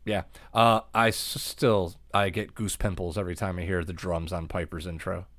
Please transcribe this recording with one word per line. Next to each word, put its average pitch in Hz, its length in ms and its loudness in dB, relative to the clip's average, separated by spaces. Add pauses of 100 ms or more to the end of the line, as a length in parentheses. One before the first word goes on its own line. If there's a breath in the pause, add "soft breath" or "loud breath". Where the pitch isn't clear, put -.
Yeah. 101 180 0 (300 soft breath)
Uh, 113 260 6 (160)
I 113 140 6
s-, 107 80 0
still, 104 800 0 (180)
I 101 160 4
get 104 260 -6
goose 104 200 -4
pimples 90 420 -2
every 90 180 -2
time 92 240 -4
I 87 40 -4
hear 87 200 0
the 90 100 -8
drums 85 400 -4
on 82 140 -4
Piper's 85 400 -6
intro. 87 400 -6 (120)